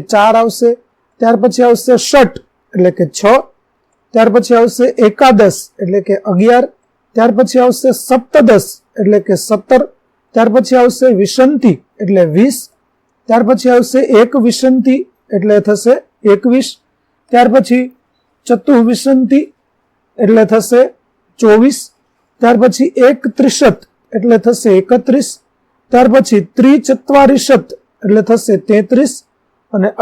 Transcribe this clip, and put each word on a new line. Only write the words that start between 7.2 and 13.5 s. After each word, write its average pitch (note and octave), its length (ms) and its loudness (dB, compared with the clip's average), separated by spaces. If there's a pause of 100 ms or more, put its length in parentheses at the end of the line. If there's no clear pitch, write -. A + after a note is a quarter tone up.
પછી B3+ 260 0
આવશે B3+ 260 -2 (180)
સપ્તદશ A#3+ 600 0 (320)
એટલે G#3 280 0
કે F#3+ 80 -2 (120)
સત્તર, A3 340 0 (520)
ત્યાર A3+ 220 0
પછી B3+ 260 0
આવશે B3+ 260 0 (140)
વિષંતિ B3+ 520 0 (280)
એટલે F#3+ 220 0 (120)
વીસ, A#3 220 0 (720)
ત્યાર A#3 220 0
પછી B3 260 0